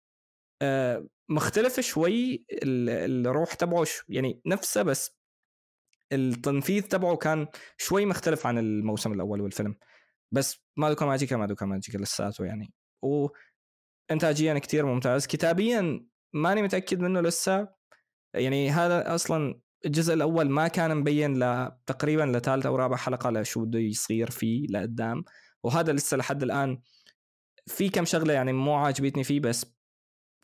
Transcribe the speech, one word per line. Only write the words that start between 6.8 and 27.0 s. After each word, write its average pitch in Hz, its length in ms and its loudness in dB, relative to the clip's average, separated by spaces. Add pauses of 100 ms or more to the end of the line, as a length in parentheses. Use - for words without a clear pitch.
تبعه 180 340 0
كان 156 300 0 (320)
شوي 202 280 2
مختلف 165 400 0
عن 120 120 0
الموسم 107 540 0
الأول 101 280 -4
والفيلم. 101 360 -4 (560)
بس - 320 -2 (120)
مادوكا 151 300 0
ماجيكا، 135 300 0
مادوكا 104 300 -2
ماجيكا 98 320 -6
لساته 101 460 -4
يعني. 107 280 -8 (300)
وإنتاجيًا 147 1600 -2
كتير 147 280 0
ممتاز. 127 400 0
كتابيًا 180 800 0 (300)
ماني 185 260 2
متأكد 190 380 0
منه 180 200 2
لسه. 190 480 0 (640)
يعني 135 360 0
هذا 170 440 2
أصلًا 156 460 -2 (260)
الجزء 160 280 2
الأول 160 340 4
ما 147 200 2
كان 165 280 0
مبين 147 460 2
ل-، 123 300 0 (140)
تقريبًا 151 360 0
لثالث 135 440 2
أو 131 100 0
رابع 127 200 2
حلقة 127 340 -2
لشو 113 340 -2
بده 117 140 -2
يصير 113 520 -2
فيه 120 360 -2
لقدام. 113 580 -4 (380)
وهذا 160 300 2
لسه 143 240 0
لحد 143 260 -2
الآن 127 380 -2 (840)